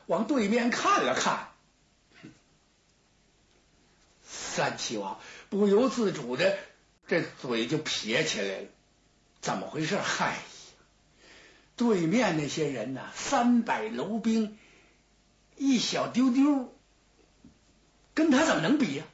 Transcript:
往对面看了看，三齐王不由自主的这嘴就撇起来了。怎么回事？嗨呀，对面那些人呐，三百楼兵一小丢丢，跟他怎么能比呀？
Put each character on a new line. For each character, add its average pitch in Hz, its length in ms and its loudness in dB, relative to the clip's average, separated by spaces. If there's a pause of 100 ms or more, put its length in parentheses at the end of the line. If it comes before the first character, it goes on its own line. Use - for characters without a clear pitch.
往 185 220 0
对 247 220 2
面 240 200 2
看 359 340 2
了 - 120 0
看， - 320 -2 (2750)
三 - 540 -6
齐 - 200 -6
王 95 220 -8 (300)
不 202 180 2
由 220 220 6
自 208 220 0
主 123 260 -6
的 190 220 2 (480)
这 - 160 0
嘴 117 420 -4
就 151 140 -2
撇 120 440 -2
起 131 160 -4
来 98 200 -4
了。 98 80 -14 (720)
怎 120 160 -4
么 95 80 -8
回 156 180 -6
事？ 170 140 -2
嗨 143 380 -2
呀， - 60 -10 (1300)
对 214 300 2
面 190 320 2
那 147 100 -2
些 147 220 -2
人 127 240 -6
呐， - 220 -10
三 240 480 2
百 214 260 -2
楼 220 300 -4
兵 220 400 0 (960)
一 269 240 2
小 - 280 -2
丢 247 220 2
丢， 269 420 4 (1400)
跟 320 160 2
他 277 160 6
怎 240 100 2
么 165 60 -2
能 214 160 2
比 190 160 0
呀？ 151 200 -8